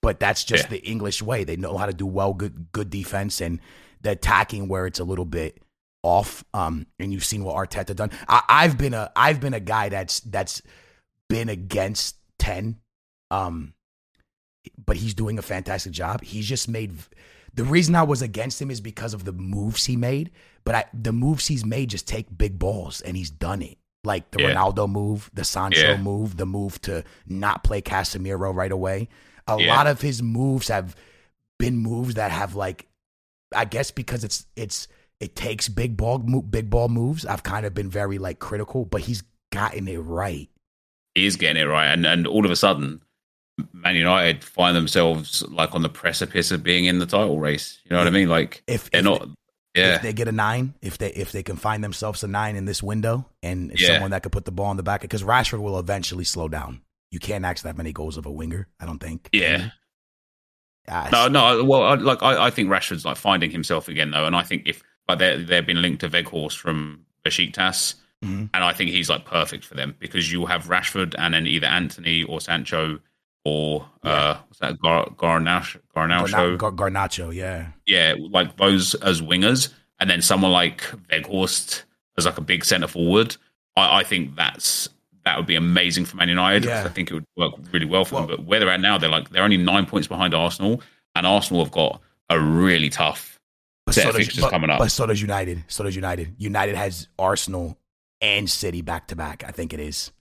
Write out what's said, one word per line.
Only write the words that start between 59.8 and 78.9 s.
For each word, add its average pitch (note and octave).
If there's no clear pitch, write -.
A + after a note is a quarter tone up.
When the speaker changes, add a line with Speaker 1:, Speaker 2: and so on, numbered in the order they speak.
Speaker 1:
Uh, E2
Speaker 2:
No, A#2+
no. B2
Well, C3+
I, B2+
like, B2+
I, A#2+
I -
think G2+
Rashford's, F#2
like, C#2
finding F2
himself E2
again, D2+
though, D2+
and E2
I F2
think E2+
if, -
like, F2+
they're, F2+
they've E2+
been E2+
linked E2+
to E2+
Weghorst D#2+
from D2+
Besiktas, F#2
Speaker 1:
Mm-hmm. G2
Speaker 2:
and F#2
I F2
think F2+
he's, F2
like, C#2+
perfect -
for -
them C#2
because E2
you'll F2
have E2+
Rashford F2+
and E2
then D#2+
either D2+
Antony E2
or D#2
Sancho D#2+
or, D2+
Speaker 1:
Yeah. D2+
Speaker 2:
uh, D2+
what's -
that, -
Gar-, E2
Garnacho, E2+
Garnacho? F2+
Speaker 1:
Garna-, -
Gar-, G#2
Garnacho, F#2+
yeah. F2+
Speaker 2:
Yeah, E2+
like, F#2
those F#2+